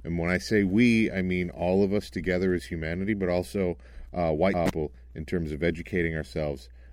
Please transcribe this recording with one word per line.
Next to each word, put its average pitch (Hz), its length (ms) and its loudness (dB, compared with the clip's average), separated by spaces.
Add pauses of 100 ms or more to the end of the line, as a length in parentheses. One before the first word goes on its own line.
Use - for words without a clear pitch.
And 85 140 -2
when 85 120 0
I 90 80 4
say 104 260 2
we, 113 460 4
I 95 120 -2
mean 90 280 -2
all 92 340 2
of 95 80 0
us 104 180 -2
together 90 440 0
as 85 100 -2
humanity, 87 500 -4
but 95 140 -2
also, 90 500 0 (340)
uh, 85 180 0
white 90 340 2
people 78 280 -2 (220)
in 78 100 -10
terms 82 280 -4
of 76 100 -4
educating 85 540 0
ourselves 76 520 -6 (240)